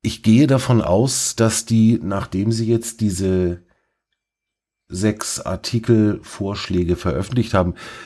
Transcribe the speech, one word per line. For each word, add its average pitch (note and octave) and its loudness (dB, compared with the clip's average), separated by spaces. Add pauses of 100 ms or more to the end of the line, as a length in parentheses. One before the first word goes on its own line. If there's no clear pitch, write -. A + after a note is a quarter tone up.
ich - -6
gehe A#2 6
davon B2+ 2
aus, A2 0
dass A2+ 0
die, A2+ 4
nachdem G2 -4
sie A2+ -2
jetzt A2+ -2
diese F#2 0 (1300)
sechs G#2 -4
Artikelvorschläge G2+ -2
veröffentlicht F#2+ -4
haben, F2+ 2 (320)